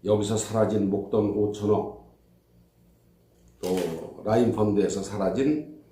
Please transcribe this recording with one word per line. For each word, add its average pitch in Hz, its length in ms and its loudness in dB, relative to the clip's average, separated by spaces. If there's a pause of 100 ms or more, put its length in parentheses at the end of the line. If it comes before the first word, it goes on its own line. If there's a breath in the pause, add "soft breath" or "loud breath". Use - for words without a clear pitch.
여기서 104 320 2
사라진 107 540 0
목돈 101 400 0
오천억, 104 840 -2 (1400)
또 87 640 -4
라인펀드에서 104 760 2
사라진 104 800 -2 (120)